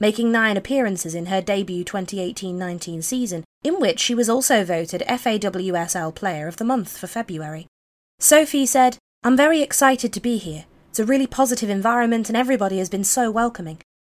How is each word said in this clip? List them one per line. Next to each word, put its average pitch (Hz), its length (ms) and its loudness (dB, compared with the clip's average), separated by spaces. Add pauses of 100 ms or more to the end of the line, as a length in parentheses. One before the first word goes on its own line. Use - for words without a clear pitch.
making 226 320 2
nine 220 240 2
appearances 196 580 -2
in 170 120 -8
her 190 140 0
debut 185 440 -2
twenty 190 340 -6
eighteen 180 400 -6
nineteen 175 420 -8
season, 190 440 -4 (180)
in 349 160 0
which 196 220 0
she 240 120 0
was 233 160 2
also 233 360 4
voted 170 420 -4
F 247 180 -2
A 220 120 0
W 185 400 -2
S 170 180 -4
L 160 160 -4
Player 160 380 -6
of 170 80 -10
the 226 80 -4
Month 240 320 -2
for 180 100 -12
February. 160 600 -8 (520)
Sophie 294 460 6
said, 254 320 4 (260)
"I'm 254 140 4
very 302 240 6
excited 269 500 2
to 202 80 -8
be 240 160 -2
here. 160 300 -8 (240)
It's - 100 -6
a 220 60 2
really 269 200 2
positive 247 440 0
environment 226 580 2
and 226 80 -2
everybody 214 440 0
has 185 100 -4
been 196 160 -2
so 233 260 0
welcoming. 214 460 -2 (280)